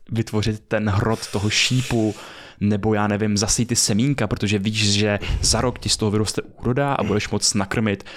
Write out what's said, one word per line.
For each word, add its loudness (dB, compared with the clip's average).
vytvořit -2
ten 0
hrot 0
toho 0
šípu, 2
nebo 2
já 2
nevím, 2
zasej 2
ty -2
semínka, 2
protože 0
víš, 2
že 2
za 2
rok -2
ti -4
z 0
toho 0
vyroste 0
úroda -2
a 0
budeš 0
moct 0
nakrmit 0